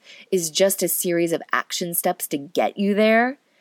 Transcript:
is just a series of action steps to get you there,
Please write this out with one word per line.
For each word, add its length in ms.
is 180
just 320
a 60
series 440
of 120
action 400
steps 360
to 100
get 360
you 200
there, 420